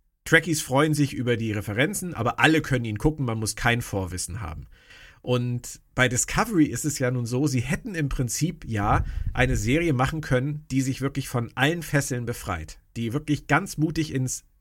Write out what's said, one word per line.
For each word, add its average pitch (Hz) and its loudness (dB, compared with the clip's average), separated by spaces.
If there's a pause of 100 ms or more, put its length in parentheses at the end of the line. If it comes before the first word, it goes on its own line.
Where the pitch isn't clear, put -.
(260)
Trekkies 165 2
freuen 147 4
sich 143 2
über 120 0
die 113 -2
Referenzen, 117 -2
aber 117 -2
alle 151 6
können 131 0
ihn 107 -4
gucken, 156 0
man 113 0
muss 110 -4
kein 120 2
Vorwissen 90 -6
haben. 82 -10 (540)
Und 123 -2 (140)
bei 127 6
Discovery 160 2
ist 117 -4
es 143 -2
ja 127 2
nun 123 -2
so, 123 0
sie 127 0
hätten 160 -6
im 147 0
Prinzip 135 -2
ja 113 2 (280)
eine 127 2
Serie 139 2
machen 131 0
können, 147 0
die 131 0
sich 131 -2
wirklich 135 -4
von 117 -2
allen 160 2
Fesseln 127 -2
befreit, 90 -6 (180)
die 117 -4
wirklich 147 -2
ganz 151 0
mutig 156 0
ins 131 -2 (180)